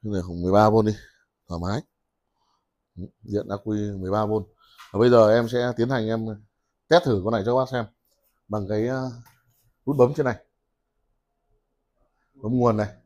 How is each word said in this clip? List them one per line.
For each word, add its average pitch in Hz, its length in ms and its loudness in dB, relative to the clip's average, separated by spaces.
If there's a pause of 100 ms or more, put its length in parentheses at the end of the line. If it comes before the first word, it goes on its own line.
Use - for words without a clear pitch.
cái 107 100 -8
này 95 80 -2
khoảng 87 200 -8
mười 90 100 0
ba 107 180 6
vôn 107 160 4
đi, 107 100 0 (540)
thoải 87 140 -8
mái. 104 180 -4 (1400)
Điện 101 260 -6
ắc 101 140 -8
quy 107 140 -4 (140)
mười 95 200 -6
ba 107 140 0
vôn. 107 180 -2 (500)
Và 98 60 -2
bây 120 100 6
giờ 110 260 8
em 117 140 0
sẽ 123 280 -4
tiến 117 120 -2
hành 117 180 -2
em 113 180 -4 (640)
test 175 160 4
thử 107 200 0
con 110 100 -2
này 104 120 -2
cho 120 80 0
các 131 60 2
bác 127 100 -4
xem 120 160 -4 (600)
bằng 104 220 -6
cái, 107 180 -2
ờ, 131 240 -6 (760)
nút 143 120 -4
bấm 127 160 6
trên 147 120 -2
này, 117 100 -2 (2000)
bấm 127 260 -4
nguồn 117 180 2
này. 104 100 -4 (180)